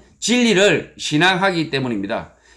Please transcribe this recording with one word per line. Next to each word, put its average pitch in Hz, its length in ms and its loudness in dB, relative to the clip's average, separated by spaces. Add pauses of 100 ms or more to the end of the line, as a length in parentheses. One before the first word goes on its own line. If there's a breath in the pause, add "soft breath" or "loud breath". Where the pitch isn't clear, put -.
(200 soft breath)
진리를 208 800 2
신앙하기 175 720 0
때문입니다. 107 640 -4 (240 soft breath)